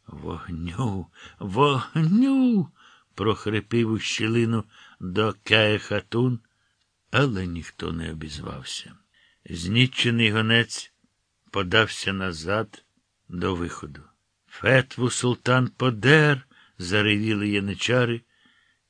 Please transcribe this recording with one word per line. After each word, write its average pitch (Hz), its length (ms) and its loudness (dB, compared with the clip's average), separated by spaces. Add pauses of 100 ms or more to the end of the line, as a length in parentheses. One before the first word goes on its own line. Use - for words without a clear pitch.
«Вогню, 85 1000 -6 (320)
вогню!» 165 1300 2 (460)
прохрипів 107 760 0
у 110 80 0
щілину 113 680 0 (360)
до 98 340 0 (100)
Кея 107 340 4
Хатун, 117 600 -2 (680)
але 110 360 0
ніхто 85 460 -8
не 82 200 -8
обізвався. - 840 -12 (540)
Знічений 117 800 2
гонець 110 600 0 (580)
подався 98 640 0
назад 95 720 -4 (440)
до 90 260 -4
виходу. 78 480 -10 (440)
Фетву 123 640 0
султан 123 580 2
подер, 131 800 4 (320)
заревіли 104 680 0
яничари 110 720 0 (680)